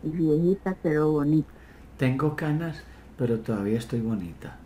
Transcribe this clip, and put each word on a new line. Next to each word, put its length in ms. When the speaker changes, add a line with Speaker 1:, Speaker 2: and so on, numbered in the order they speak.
Speaker 1:
y 60
viejita, 720
pero 300
bonita. 380
Speaker 2:
Tengo 380
canas, 480
pero 220
todavía 380
estoy 240
bonita. 640